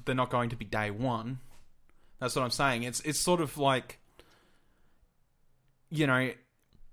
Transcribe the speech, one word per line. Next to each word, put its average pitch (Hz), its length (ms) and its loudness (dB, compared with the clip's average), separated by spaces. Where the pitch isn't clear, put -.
they're 131 100 0
not 127 160 2
going 120 180 2
to 117 80 -6
be 113 80 -8
day 104 260 0
one. 120 480 -2
That's 127 160 -2
what 135 80 2
I'm 117 80 0
saying. 127 320 2
It's, 120 180 -4
it's 147 180 -2
sort 180 200 4
of 151 180 -2
like, 135 420 2
you 156 180 2
know, 127 240 2